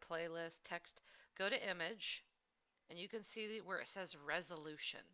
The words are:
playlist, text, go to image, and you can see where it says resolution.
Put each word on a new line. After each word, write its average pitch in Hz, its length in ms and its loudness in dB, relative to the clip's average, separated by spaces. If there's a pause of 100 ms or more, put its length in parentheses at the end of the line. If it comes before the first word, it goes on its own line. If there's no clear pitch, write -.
playlist, 165 540 0
text, - 380 -4 (360)
go 190 120 6
to - 200 4
image, 185 540 2 (680)
and 165 80 -8
you 180 120 -2
can 220 160 -2
see 214 400 -2
where 185 160 2
it - 80 -2
says 185 260 -2 (100)
resolution. 156 760 0 (140)